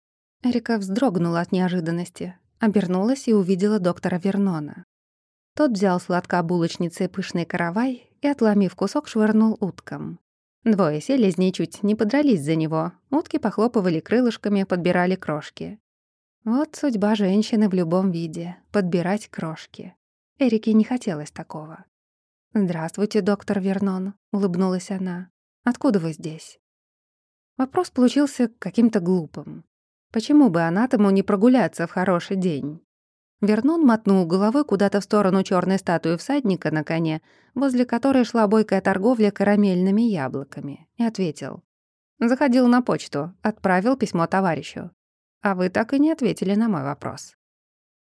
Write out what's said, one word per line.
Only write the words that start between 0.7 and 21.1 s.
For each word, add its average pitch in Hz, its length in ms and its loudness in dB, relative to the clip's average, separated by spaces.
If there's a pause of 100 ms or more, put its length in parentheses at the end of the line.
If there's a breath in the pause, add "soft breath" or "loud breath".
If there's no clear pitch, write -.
вздрогнула 185 600 0
от 175 100 -6
неожиданности, 180 880 -4 (220)
обернулась 208 640 0
и 226 80 2
увидела 196 460 2
доктора 175 420 -2
Вернона. 190 640 -2 (720)
Тот 302 160 2
взял 185 280 2
с - 80 -20
лотка 180 360 0
булочницы 170 640 -2
пышный 180 360 -6
каравай 185 640 -4 (140)
и, 285 60 0
отломив 208 480 2
кусок, 294 320 -4
швырнул 220 520 2
уткам. 160 600 -10 (440)
Двое 180 360 2
селезней 190 520 2
чуть - 300 -6
не 208 140 0
подрались 226 460 2
за 151 120 0
него, 160 380 -2 (180)
утки 311 260 -2
похлопывали 214 600 0
крылышками, 214 640 0
подбирали 180 540 0
крошки. - 640 -10 (640)
Вот 269 320 -2
судьба 214 400 0
женщины 208 520 2
в 180 60 -2
любом 180 380 0
виде — 170 440 -8 (160)
подбирать 185 560 0
крошки. - 640 -12 (440)
Эрике 226 340 2
не 214 120 6
хотелось 185 480 -6